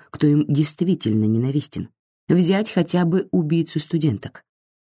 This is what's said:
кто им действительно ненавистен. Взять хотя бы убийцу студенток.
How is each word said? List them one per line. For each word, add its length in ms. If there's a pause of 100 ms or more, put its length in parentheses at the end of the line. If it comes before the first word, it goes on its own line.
кто 160
им 220
действительно 800
ненавистен. 640 (380)
Взять 440
хотя 340
бы 260
убийцу 480
студенток. 640 (560)